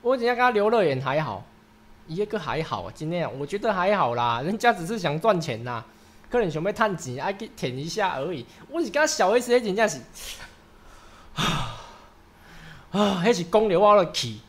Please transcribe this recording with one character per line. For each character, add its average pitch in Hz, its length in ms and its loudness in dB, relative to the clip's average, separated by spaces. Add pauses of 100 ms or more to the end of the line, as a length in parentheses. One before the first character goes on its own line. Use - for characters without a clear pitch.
我 254 140 2
真 233 100 -2
正 240 100 2
感 247 120 4
觉 247 40 4
刘 208 180 4
乐 226 140 4
言 135 180 2
还 139 180 -2
好， 107 240 -6 (640)
伊 165 140 -6
迄 208 60 -2
个 214 120 -6
还 147 240 -4
好， 95 280 -8
真 156 180 -8
的 175 120 -2
啊， 131 160 -2
我 143 80 -6
觉 190 120 -6
得 208 160 0
还 190 240 2
好 123 180 2
啦， 120 300 0
人 208 120 -2
家 240 140 4
只 180 140 -4
是 220 120 -4
想 160 220 -2
赚 202 220 4
钱 117 240 -6
呐， 120 180 -6 (460)
可 247 100 0
能 196 100 0
想 151 140 -4
要 202 80 0
趁 208 260 0
钱， 131 240 -8
爱 190 120 -2
去 214 220 -12
舔 127 220 -6
一 143 80 -8
下 185 320 -2
而 160 160 -4
已。 123 120 -10 (240)
我 330 120 -4
是 247 100 -4
感 302 140 2
觉 - 20 -2
小 196 240 2
S 240 220 2
迄 247 80 4
真 196 140 -2
正 214 140 2
是， 143 100 -6
<sighs> - 1400 -20
啊， - 80 -4 (1500)
啊， 190 340 2
迄 - 80 6
是 175 100 0
讲 220 240 2
着 196 100 2
我 208 280 8
就 - 80 -10
气 110 360 -6